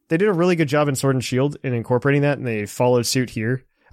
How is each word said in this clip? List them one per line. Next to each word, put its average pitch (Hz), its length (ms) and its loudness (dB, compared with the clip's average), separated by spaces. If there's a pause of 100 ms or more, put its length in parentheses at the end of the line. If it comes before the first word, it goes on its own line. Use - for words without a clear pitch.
They 165 100 -2
did 208 120 2
a 202 40 2
really 175 220 2
good 160 140 0
job 147 180 2
in 143 80 0
Sword 135 200 2
and 127 80 -2
Shield 139 400 0
in 127 100 -4
incorporating 123 480 0
that, 143 160 2
and 135 100 -6
they 107 180 -4
followed 123 400 0
suit 127 240 -2
here. 120 360 -4 (280)